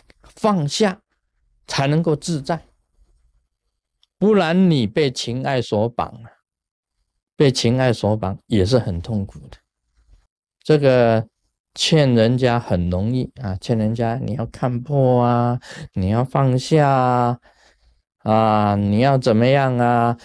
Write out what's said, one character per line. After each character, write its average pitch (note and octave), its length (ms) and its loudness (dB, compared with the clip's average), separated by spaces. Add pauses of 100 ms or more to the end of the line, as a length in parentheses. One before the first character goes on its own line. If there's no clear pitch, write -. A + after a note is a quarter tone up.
(220)
放 F#3 460 -2
下， - 320 -2 (680)
才 C#3 200 -2
能 D3+ 160 0
够 E3 120 0
自 D3 280 -6
在。 E3 240 -8 (1500)
不 G3+ 160 2
然 F3+ 380 2
你 C3+ 160 2
被 C#3+ 240 0
情 B2+ 320 -8
爱 C3+ 180 -2
所 A2 300 -2
绑 - 180 -6
啊， A#2 220 -20 (1080)
被 C#3+ 140 4
情 B2 280 0
爱 C3 140 2
所 G#2+ 240 -2
绑 G2 300 -6
也 G2+ 180 0
是 A#2+ 140 2
很 F#2 240 -6
痛 G2+ 240 -6
苦 - 120 -18 (100)
的。 - 100 -20 (1000)
这 D3+ 180 2
个 B2 500 2 (460)
劝 C#3+ 400 2
人 A#2 240 4
家 A#2+ 200 2
很 F2+ 300 -2
容 F#2+ 260 -2
易 B2+ 160 -6 (120)
啊， F#2+ 180 -6
劝 A#2+ 160 -4
人 A2 180 -2
家 A#2 220 -4
你 A2+ 180 -6
要 A#2 120 -6
看 B2 340 -6
破 B2+ 420 0
啊， A#2+ 380 0 (320)
你 F#2+ 160 -2
要 A2+ 160 0
放 C3+ 340 0
下 D3 300 2
啊， B2+ 520 0 (800)
啊， G#2+ 580 2
你 G2+ 240 0
要 C3+ 180 2
怎 B2+ 180 2
么 A2+ 80 2
样 C3 320 2
啊， A#2+ 480 0